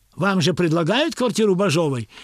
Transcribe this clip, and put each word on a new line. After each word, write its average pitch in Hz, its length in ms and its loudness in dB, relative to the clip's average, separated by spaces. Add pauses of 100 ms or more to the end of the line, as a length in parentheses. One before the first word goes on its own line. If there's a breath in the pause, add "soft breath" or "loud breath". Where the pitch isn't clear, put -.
(140)
Вам 190 280 0
же 170 100 2
предлагают 175 640 0
квартиру 214 400 0
Бажовой?» 156 560 -2 (140)